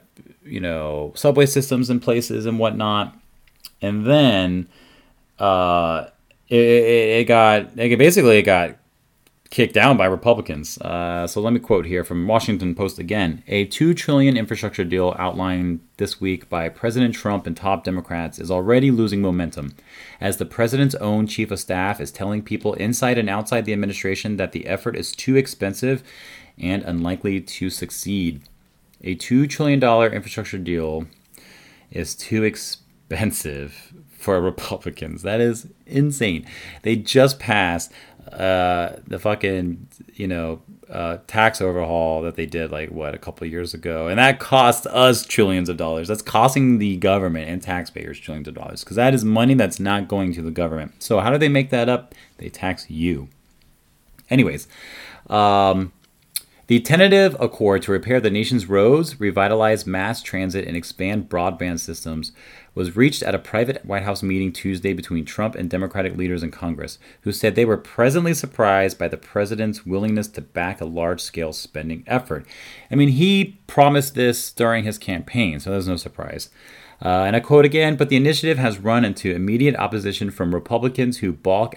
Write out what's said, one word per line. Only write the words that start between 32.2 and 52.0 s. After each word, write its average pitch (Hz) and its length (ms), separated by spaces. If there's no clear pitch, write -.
expensive - 1500
for 95 320
Republicans. 80 800
That 101 180
is 120 280
insane. 135 600
They 113 140
just 131 440
passed, 92 520
uh, 90 640
the 92 120
fucking, 92 680
you 101 120
know, 82 360
uh, 85 280
tax 110 340
overhaul 85 600
that 82 120
they 82 100
did, 80 260
like, 78 180
what, 78 240
a 78 60
couple - 260
of 80 60
years 85 220
ago. 82 340
And 95 100
that 131 220
cost 123 480
us 127 380
trillions 92 440
of 85 80
dollars. 82 300
That's 104 140
costing 127 580
the 101 180
government 87 520
and 90 120
taxpayers 80 580
trillions 76 280
of - 80
dollars, 76 280
'cause 92 120
that 123 180
is 117 100
money 113 300
that's 107 260
not 98 280
going 95 260
to 82 80
the 80 100
government. 80 480
So 107 200
how 107 120
do 147 60
they 151 120
make 139 200
that 120 200
up? - 240